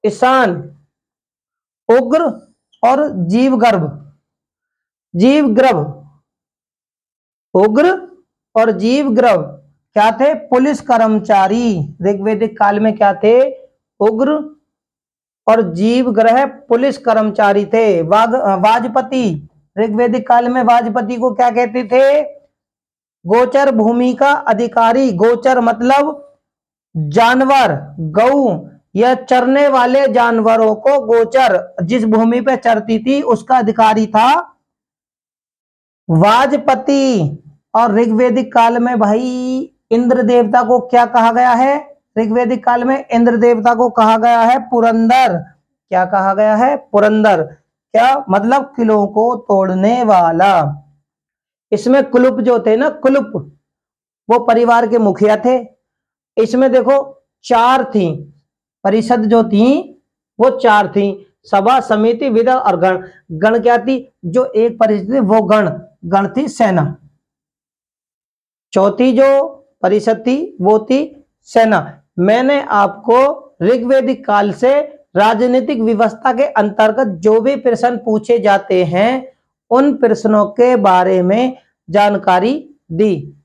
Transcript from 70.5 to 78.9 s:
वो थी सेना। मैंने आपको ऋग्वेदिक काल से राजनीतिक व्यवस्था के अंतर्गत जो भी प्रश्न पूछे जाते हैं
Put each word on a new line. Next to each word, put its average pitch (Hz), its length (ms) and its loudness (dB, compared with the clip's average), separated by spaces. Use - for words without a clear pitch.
वो 214 180 2
थी 269 480 -4
सेना। 214 580 0
मैंने 254 420 0
आपको 202 580 -2
ऋग्वेदिक 240 640 0
काल 202 260 0
से 262 280 0
राजनीतिक 233 640 0
व्यवस्था 220 520 -2
के 247 120 -2
अंतर्गत 214 640 0
जो 208 340 0
भी 269 160 -2
प्रश्न 240 400 -2
पूछे 226 420 -2
जाते 190 460 0
हैं 226 480 -2